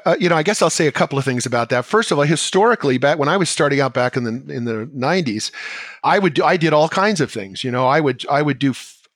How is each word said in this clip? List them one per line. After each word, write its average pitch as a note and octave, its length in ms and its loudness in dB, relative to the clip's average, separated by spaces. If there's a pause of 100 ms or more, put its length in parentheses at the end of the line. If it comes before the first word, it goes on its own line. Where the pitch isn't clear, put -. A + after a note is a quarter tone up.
uh, E3+ 140 2
you F3 100 2
know, E3+ 60 2
I D#3 80 2
guess G3 180 0
I'll F3 80 4
say D#3+ 180 0
a C3+ 40 0
couple D3 260 -2
of C3 80 -2
things B2 200 -2
about A#2+ 240 -2
that. B2 160 -2
First A3 260 0
of D#3+ 60 0
all, C#3+ 60 4
historically, E3+ 720 2
back C#3+ 200 2
when C#3+ 100 0
I E3+ 80 0
was F#3 140 0
starting C#3+ 320 0
out C3 120 0
back B2 220 0
in B2+ 80 -2
the, B2+ 300 -6
in A#2+ 120 -6
the A2+ 280 -6
nineties, C3+ 580 -2 (520)
I F3 160 2
would E3+ 160 2
do, - 80 2
I D#3+ 120 4
did D#3+ 160 2
all D3+ 160 4
kinds F#3+ 320 0
of B2+ 120 0
things. G2 320 -10
You B2+ 80 -4
know, B2+ 160 0
I C#3+ 120 4
would, C3 300 -2
I C#3+ 120 2
would C#3+ 180 0
do C#3 100 2
f-, - 460 -10